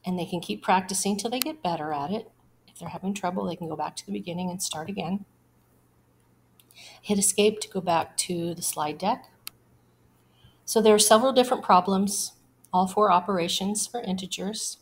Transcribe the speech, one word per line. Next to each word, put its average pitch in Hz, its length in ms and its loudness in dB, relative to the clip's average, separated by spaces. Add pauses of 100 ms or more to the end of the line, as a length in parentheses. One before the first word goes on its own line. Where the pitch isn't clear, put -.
and 185 120 -2
they 175 80 -2
can 180 140 -4
keep - 240 -6
practicing 196 540 0
till 226 120 -4
they 254 100 -2
get 311 220 -4
better 156 320 -4
at 143 180 -4
it. 226 200 -6 (360)
If - 120 -20
they're 165 100 -12
having 185 240 -6
trouble, 190 320 -4
they 170 100 -4
can 165 140 -10
go 156 60 -6
back 151 220 -6
to - 80 -14
the 202 80 -8
beginning 180 360 -6
and 185 140 -8
start 160 260 -8
again. 196 360 -6 (1800)
Hit 202 180 0
escape 208 400 2
to - 100 -10
go 190 120 -6
back 170 360 0
to 170 380 -4
the 170 60 -12
slide 151 360 -4
deck. 220 320 -4 (1400)
So - 160 2
there 214 140 8
are 208 40 4
several 233 340 6
different 254 300 2
problems, 196 680 2 (420)
all 185 140 4
four 208 240 4
operations 190 760 0
for 240 160 -10
integers. 185 800 -6